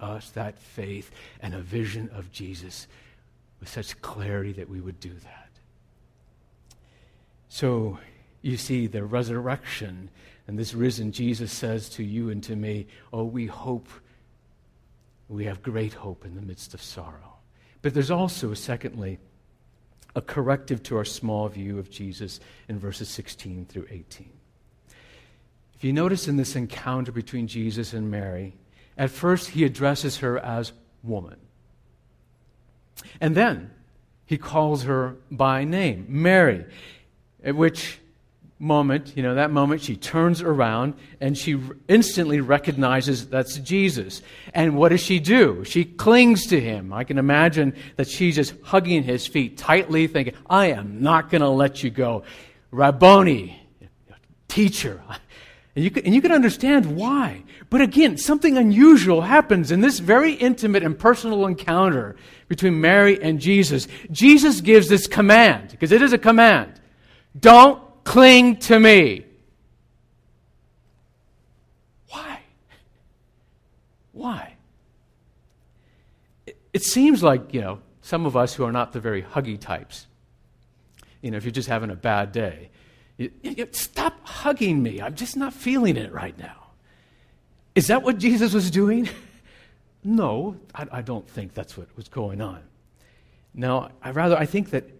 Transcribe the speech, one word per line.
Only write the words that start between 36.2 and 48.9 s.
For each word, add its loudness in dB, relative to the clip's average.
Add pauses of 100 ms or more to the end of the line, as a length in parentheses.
at -6
which -2 (600)
moment, -2
you -4
know, -4
that -2
moment 0
she -8
turns -2
around -2 (260)
and -4
she -4
r-, -4 (280)
instantly 2
recognizes -2
that's -4
Jesus. -4 (320)
And 0
what 4
does 2
she -2
do? 2
She -2
clings 4
to 0
him. -8
I -8
can -6
imagine 2 (220)
that -4
she's -2
just -2 (100)
hugging 0